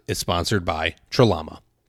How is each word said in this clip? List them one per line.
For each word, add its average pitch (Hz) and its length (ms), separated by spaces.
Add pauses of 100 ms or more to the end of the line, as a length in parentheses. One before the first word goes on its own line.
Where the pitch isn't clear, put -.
is 98 80
sponsored 87 480
by 82 300 (160)
Tralama, 82 500 (280)